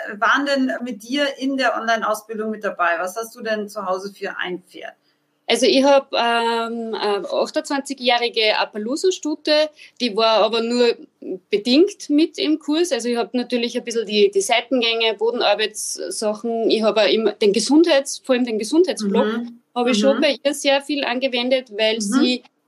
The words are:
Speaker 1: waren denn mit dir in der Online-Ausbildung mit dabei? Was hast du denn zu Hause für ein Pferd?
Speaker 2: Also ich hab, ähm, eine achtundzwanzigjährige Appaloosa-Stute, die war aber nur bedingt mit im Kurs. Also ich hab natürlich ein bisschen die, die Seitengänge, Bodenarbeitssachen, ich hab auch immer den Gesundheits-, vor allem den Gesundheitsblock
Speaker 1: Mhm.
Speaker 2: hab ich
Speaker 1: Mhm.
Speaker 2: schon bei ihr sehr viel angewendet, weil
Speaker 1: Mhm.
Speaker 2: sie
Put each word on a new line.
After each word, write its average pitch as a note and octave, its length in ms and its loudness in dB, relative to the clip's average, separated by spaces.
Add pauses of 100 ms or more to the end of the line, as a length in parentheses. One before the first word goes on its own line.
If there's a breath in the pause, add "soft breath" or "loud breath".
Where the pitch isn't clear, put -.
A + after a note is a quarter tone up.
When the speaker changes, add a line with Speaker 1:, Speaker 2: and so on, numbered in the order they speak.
(200)
Speaker 1:
waren A#3+ 260 2
denn C4+ 260 0 (100)
mit A#3+ 220 -10
dir C#4 220 -2 (140)
in C4+ 180 -2
der B3+ 180 0
Online-Ausbildung A3 760 -4
mit G#3 140 -8
dabei? F3+ 360 0
Was F#3 180 -6
hast A3+ 180 -10
du B3 60 -18
denn G#3+ 260 -4
zu G3+ 180 -10
Hause F#3+ 320 -6
für F#3+ 200 -10
ein F3+ 260 -8
Pferd? - 300 -18 (580)
Speaker 2:
Also A#3 140 2
ich B3+ 180 6
hab, C#4 300 4
ähm, A#3 800 -2
eine G3+ 340 -2
achtundzwanzigjährige A#3+ 1300 0
Appaloosa-Stute, D4+ 1120 -2 (280 loud breath)
die A3+ 160 -2
war A3 280 4
aber A3+ 180 0
nur A#3+ 340 2 (540)
bedingt B3+ 640 2
mit D4+ 260 2
im D#4 220 -2
Kurs. E4 320 0
Also A#3+ 180 -2
ich A#3+ 80 0
hab A#3 160 -4
natürlich A#3+ 420 -2
ein B3 80 -4
bisschen A3+ 220 -4
die, G#3 240 4
die G3 120 0
Seitengänge, A3+ 760 0
Bodenarbeitssachen, G#3+ 1500 -2
ich G#3+ 140 2
hab G#3 140 2
auch G#3 100 4
immer G#3+ 240 2
den G#3 220 2
Gesundheits-, C#4 720 2
vor C4 120 0
allem B3 100 0
den A3 140 -4
Gesundheitsblock G#3+ 680 2
Speaker 1:
Mhm. A#3 340 -6 (140)
Speaker 2:
hab B3 140 -2
ich B3 100 2
Speaker 1:
Mhm. G#3 40 0
Speaker 2:
schon C4+ 200 4
bei C#4+ 220 2
ihr C#4+ 100 0
sehr C#4 280 0
viel C#4+ 220 -4
angewendet, B3+ 720 -2
weil A3 200 0
Speaker 1:
Mhm. A3 60 -6
Speaker 2:
sie B3 420 0 (240)